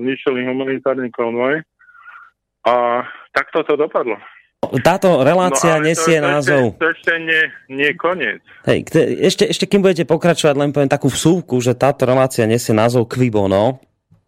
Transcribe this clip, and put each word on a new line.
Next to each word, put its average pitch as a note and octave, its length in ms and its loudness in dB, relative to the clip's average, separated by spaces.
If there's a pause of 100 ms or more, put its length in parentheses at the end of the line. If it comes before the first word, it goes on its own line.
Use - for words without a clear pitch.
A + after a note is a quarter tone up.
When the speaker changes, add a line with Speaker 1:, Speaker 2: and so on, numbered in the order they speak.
Speaker 1:
zničili B2+ 480 -4
humanitárny C3 640 -4
konvoj. B2 480 -2 (1040)
A A#2+ 400 0 (320)
takto C#3 320 -2
to D3+ 80 0
dopadlo. C#3 400 -2 (640)
Speaker 2:
Táto E3+ 420 2
relácia E3 520 2
Speaker 1:
No, D#3 40 2
ale D3+ 80 -2
to, D#3 40 0
Speaker 2:
nesie E3 280 2
Speaker 1:
to - 20 2
ešte, D3+ 80 -2
Speaker 2:
názov D3 360 0 (120)
Speaker 1:
to D#3+ 140 -2
ešte E3+ 300 -4
nie, D#3+ 240 0 (260)
nie C#3 240 -2
koniec. D3+ 480 -4 (220)
Speaker 2:
Hej, A#2 220 0
kte-, D3+ 240 0 (140)
ešte, F#3 240 2
ešte E3+ 180 -4
kým G3+ 160 0
budete F3 240 2
pokračovať, D#3+ 500 0
len C#3+ 160 -2
poviem C#3 180 0
takú C#3+ 200 0
vsúvku, D#3 500 0
že B2 140 0
táto C3+ 320 0
relácia B2+ 400 2
nesie A2+ 280 0
názov A#2 340 2
Kvibono. G#2+ 760 0 (480)